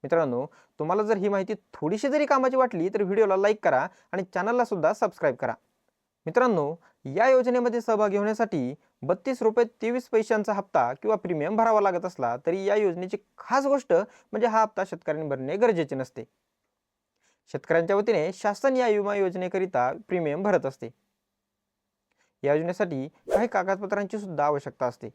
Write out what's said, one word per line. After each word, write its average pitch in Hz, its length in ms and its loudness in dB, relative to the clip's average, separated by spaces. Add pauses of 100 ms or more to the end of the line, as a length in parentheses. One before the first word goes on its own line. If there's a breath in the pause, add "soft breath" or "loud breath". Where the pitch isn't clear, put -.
मित्रांनो, 139 420 0 (340 soft breath)
तुम्हाला 180 240 0
जर 214 140 0
ही 196 120 -2
माहिती 196 240 -2 (200)
थोडीशी 214 360 -2
जरी 294 160 2
कामाची 262 300 2
वाटली 226 340 2
तर 208 140 -2
व्हिडिओला 196 340 2
लाईक 208 260 2
करा 135 220 2 (260 soft breath)
आणि 190 140 -4
चॅनलला 226 400 0
सुद्धा 170 280 0
सबस्क्राईब 160 420 -2
करा. 117 180 -4 (720)
मित्रांनो, 170 500 0 (300 soft breath)
या 185 240 2
योजनेमध्ये 247 520 2
सहभागी 214 360 0
होण्यासाठी 202 560 -2 (280)
बत्तीस 185 400 -2
रुपये 226 240 2 (160)
तेवीस 240 280 -4
पैशांचा 220 440 0
हप्ता 156 400 0
किंवा 214 220 -2
प्रीमियम 175 400 -4
भरावा 220 260 4
लागत 180 240 0
असला 123 300 -4 (100)
तरी 190 200 -2
या 202 100 2
योजनेची 185 420 -2 (200)
खास 269 280 0
गोष्ट 277 280 2
म्हणजे 208 540 0
हा 220 140 2
हप्ता 214 220 -2
शेतकऱ्यांनी 156 460 -6
भरणे 139 280 -4
गरजेचे 185 380 0
नसते. 131 280 -8 (1300)
शेतकऱ्यांच्या 165 420 0
वतीने 202 380 0
शासन 254 440 -2
या 247 100 2
विमा 208 280 0
योजनेकरिता 185 760 -2 (160)
प्रीमियम 165 360 -2
भरत 170 220 2
असते. 117 240 -8 (1500)
या 143 100 2
योजनेसाठी 160 540 -2 (200 soft breath)
काही 226 200 2
कागदपत्रांची 196 680 -2
सुद्धा 170 280 -2
आवश्यकता 143 400 -2
असते. 120 300 -6